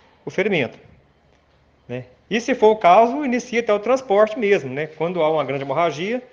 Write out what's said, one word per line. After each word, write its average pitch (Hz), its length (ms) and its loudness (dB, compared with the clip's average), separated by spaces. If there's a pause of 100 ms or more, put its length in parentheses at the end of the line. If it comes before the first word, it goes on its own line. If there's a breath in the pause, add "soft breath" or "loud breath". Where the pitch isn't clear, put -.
(260 soft breath)
o - 40 -12
ferimento, 180 480 -2 (1080)
né? 123 180 -10 (240)
E 214 100 -4
se 254 160 -2
for 220 160 4
o 214 40 2
caso, 233 500 4
inicia 240 340 -4
até 226 140 0
o 208 60 0
transporte 214 600 0
mesmo, 196 340 0
né? 151 140 -6
Quando 170 340 -4
há 156 80 2
uma 156 140 0
grande 135 200 -6
hemorragia, 165 680 -4